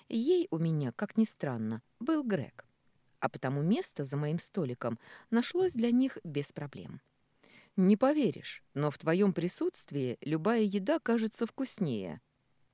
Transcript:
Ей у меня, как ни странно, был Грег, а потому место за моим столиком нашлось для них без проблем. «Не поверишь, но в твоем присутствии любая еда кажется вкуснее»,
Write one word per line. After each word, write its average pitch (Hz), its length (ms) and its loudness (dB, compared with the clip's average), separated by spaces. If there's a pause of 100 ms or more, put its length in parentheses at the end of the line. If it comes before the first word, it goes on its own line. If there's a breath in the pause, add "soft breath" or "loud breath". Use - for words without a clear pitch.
Ей 311 420 2
у 165 80 -2
меня, 156 340 0
как - 240 -8
ни 220 80 6
странно, 113 580 -4 (160)
был 302 240 0
Грег, 196 440 -4 (520)
а - 100 0
потому 139 340 -4
место 190 420 0
за 135 120 -6
моим 151 220 -2
столиком 127 600 -4 (320 loud breath)
нашлось 349 420 0
для 240 180 0
них 254 320 2
без 143 300 -4
проблем. - 480 -12 (760 soft breath)
«Не 196 200 6
поверишь, 269 640 2 (120)
но 147 160 2
в - 80 -6
твоем 180 360 4
присутствии 151 880 -4
любая 175 420 0
еда 208 360 0
кажется 226 480 0
вкуснее», 117 760 -4 (520)